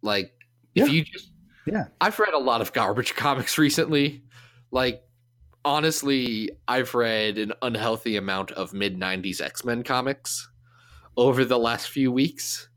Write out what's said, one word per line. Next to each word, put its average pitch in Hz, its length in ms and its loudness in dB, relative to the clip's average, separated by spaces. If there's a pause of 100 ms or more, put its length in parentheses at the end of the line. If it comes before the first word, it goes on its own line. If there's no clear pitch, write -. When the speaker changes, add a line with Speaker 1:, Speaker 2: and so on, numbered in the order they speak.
Speaker 1:
Like, 101 280 -2 (440)
if 240 120 6
Speaker 2:
Yeah. 277 60 2
Speaker 1:
you 160 100 4
just, - 280 -14 (340)
Speaker 2:
Yeah. 208 200 -2 (140)
Speaker 1:
I've 208 200 0
read 208 140 2
a 151 60 4
lot 123 220 2
of 104 100 -4
garbage 110 440 0
<laughs> - 0 -
comics 135 420 0
recently. 147 680 2 (480)
Like, 127 300 0 (640)
honestly, 139 840 0 (180)
I've 127 260 0
read 110 440 2
an 107 240 -4
unhealthy 113 560 -2
amount 95 340 -2
of 92 220 -8
mid 98 240 -2
nineties 92 420 -4
X-Men 120 440 -4
comics 131 680 -4 (680)
over 127 300 6
the 123 140 2
last 117 300 0
few 135 220 0
weeks. - 640 -2